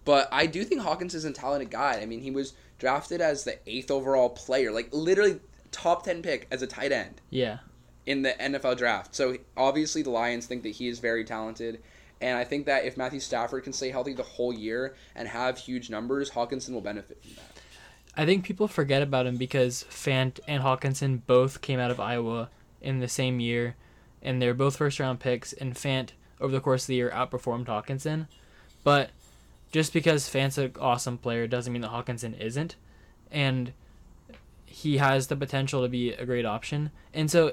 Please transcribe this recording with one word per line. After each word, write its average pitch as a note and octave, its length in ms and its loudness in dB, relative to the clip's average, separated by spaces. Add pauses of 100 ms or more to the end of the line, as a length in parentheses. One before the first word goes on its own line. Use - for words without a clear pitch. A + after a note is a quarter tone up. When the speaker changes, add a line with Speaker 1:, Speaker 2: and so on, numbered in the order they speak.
Speaker 1:
But C#3 260 6
I D3+ 160 4
do E3 160 -2
think D4 180 0
Hawkins F3+ 320 -2
is D#3 100 -6
a D3+ 80 -4
talented C3 380 -4
guy. A#2+ 320 0
I G#2+ 40 -8
mean, A2+ 140 -8
he C3+ 120 -8
was C3+ 220 -4 (260)
drafted D3+ 420 0
as D3+ 240 2
the - 120 -6 (100)
eighth B2+ 240 -4
overall C3 380 4
player, B2+ 420 0
like, A#2+ 200 -2
literally F#3 480 4 (320)
top - 320 2
ten E3+ 180 -4
pick D#3 280 -4
as B2+ 120 -4
a B2+ 60 -4
tight C3+ 240 -2
end A2+ 380 -4
Speaker 2:
Yeah. A#2+ 300 -2 (460)
Speaker 1:
in C#3 180 0
the C3 180 0
N C#3 140 -2
F C3+ 100 -4
L B2+ 100 2
draft. A#2 400 -2
So, C3 220 0 (180)
obviously, D3+ 460 2
the C3+ 80 -2
Lions A#2+ 360 0
think B2 180 -8
that A2 60 -4
he B2 180 -6
is A#2+ 120 -6
very A#2 240 0
talented. A2+ 580 -8 (420)
And B2+ 140 0
I B2 80 0
think C#3+ 220 -4
that C3+ 180 2
if B2+ 100 -6
Matthew C3 240 -4
Stafford B2 460 -4
can C3 80 -10
stay C3 160 -4
healthy C3 240 -4
the B2+ 100 -4
whole B2 300 -2
year A#2 420 -4 (180)
and A#2+ 140 -8
have B2+ 300 -2
huge B2 320 -8
numbers, B2 400 -2
Hawkinson B2+ 440 -4
will A2+ 80 -6
benefit G#2 400 -10
from - 140 -20
that. - 260 -20 (540)
Speaker 2:
I D#3 100 2
think F#3 200 4
people G#3 240 0
forget C#3 320 2
about C3+ 260 2
him B2 80 -2
because B2+ 540 2
Fant C3 580 0
and C#3+ 160 0
Hawkinson C3+ 540 2 (100)
both C3 320 6
came C3 200 0
out B2 120 2
of B2 80 -2
Iowa A#2 500 -2 (300)
in C3+ 220 -2
the A#2+ 80 -2
same B2+ 320 0
year, A#2+ 340 0 (460)
and B2+ 200 0
they're B2 120 4
both C#3 240 2
first-round C3+ 420 0
picks, B2 320 -2
and C3 220 -6
Fant, C3 380 -2 (280)
over C3+ 140 0
the C3 80 2
course C3 220 2
of - 40 -10
the C3 80 0
year, A#2+ 180 2
outperformed B2 540 -2
Hawkinson. C#3 600 -4 (580)
But C#3+ 240 6 (640)
just D#3 180 2
because D3+ 380 2
Fant's C3+ 280 2
an C3+ 220 -2
awesome B2 380 0
player A#2 280 0
doesn't A#2+ 280 -2
mean A#2+ 80 -4
that A2 80 -6
Hawkinson A#2 460 -6
isn't, C3 420 -4 (540)
and C3 420 0 (920)
he D3 320 -2
has C3+ 300 4
the D3 80 -2
potential C3+ 460 -2
to B2 80 2
be B2 240 0
a - 120 -8
great A#2+ 200 0
option. D3 460 -4 (220)
And D#3 160 0
so D#3+ 240 6